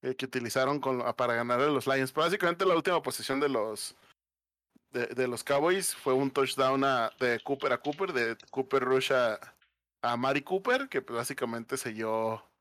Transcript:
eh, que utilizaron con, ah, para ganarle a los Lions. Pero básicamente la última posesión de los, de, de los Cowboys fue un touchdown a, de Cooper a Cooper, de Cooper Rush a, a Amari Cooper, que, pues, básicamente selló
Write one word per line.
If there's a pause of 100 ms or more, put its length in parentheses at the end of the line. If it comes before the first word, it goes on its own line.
eh,
que
utilizaron
con,
ah,
para
ganarle
a
los
Lions.
Pero
básicamente
la
última
posesión
de
los, (960)
de,
de
los
Cowboys
fue
un
touchdown
a,
de
Cooper
a
Cooper,
de (140)
Cooper
Rush
a,
a
Amari
Cooper,
que,
pues,
básicamente
selló (180)